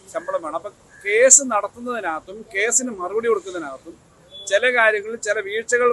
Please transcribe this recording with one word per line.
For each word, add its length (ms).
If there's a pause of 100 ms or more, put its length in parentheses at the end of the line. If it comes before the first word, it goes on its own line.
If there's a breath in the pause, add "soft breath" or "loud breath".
(140)
ശമ്പളം 280
വേണം. 180
അപ്പം 120 (320)
കേസ് 380 (100)
നടത്തുന്നതിനകത്തും 920 (100)
കേസിന് 360 (100)
മറുപടി 280
കൊടുക്കുന്നതിനകത്തും 640 (560)
ചില 120 (160)
കാര്യങ്ങളിൽ 380 (120)
ചില 200
വീഴ്ചകൾ 440